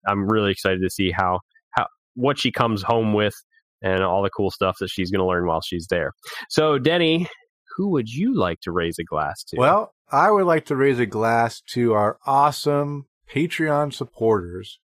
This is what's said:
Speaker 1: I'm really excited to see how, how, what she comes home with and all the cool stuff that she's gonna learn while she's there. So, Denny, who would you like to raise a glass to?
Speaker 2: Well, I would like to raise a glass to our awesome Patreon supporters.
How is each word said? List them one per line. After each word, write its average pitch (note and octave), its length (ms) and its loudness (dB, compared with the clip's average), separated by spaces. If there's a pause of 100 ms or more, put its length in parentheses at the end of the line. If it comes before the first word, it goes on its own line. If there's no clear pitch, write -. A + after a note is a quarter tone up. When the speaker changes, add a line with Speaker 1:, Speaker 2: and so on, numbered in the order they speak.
Speaker 1:
I'm G2+ 200 0
really G#2+ 220 2
excited F#2+ 320 0
to F#2 80 0
see F#2+ 200 0
how, F2+ 300 0 (360)
how, - 100 0 (280)
what C3+ 240 0
she C3 120 0
comes A2+ 320 0
home A2+ 300 0
with G#2 220 0 (480)
and F#2+ 200 0
all F#2+ 200 0
the G2 80 -2
cool G2 200 -2
stuff F#2 300 -2
that F#2 100 -6
she's F2+ 200 -4
gonna F#2+ 160 0
learn F2+ 200 0
while D#2+ 140 0
she's E2+ 300 -8
there. D#2+ 220 0 (360)
So, D#3 300 2
Denny, E3 500 0 (480)
who G3 140 -2
would C3 180 -2
you F3+ 280 -2
like F2+ 260 0
to F2+ 100 -8
raise E2+ 260 -2
a E2+ 60 -8
glass D2+ 400 -6
to? - 120 -10
Speaker 2:
Well, E3 380 2 (160)
I D#3+ 200 4
would G3+ 160 4
like E3 200 2
to D3 100 -2
raise C3+ 220 4
a A#2+ 80 2
glass A2+ 540 0 (120)
to A#2+ 200 2
our G#2+ 340 2
awesome C#3+ 800 0 (260)
Patreon D3+ 600 0
supporters. G2+ 880 -2 (120)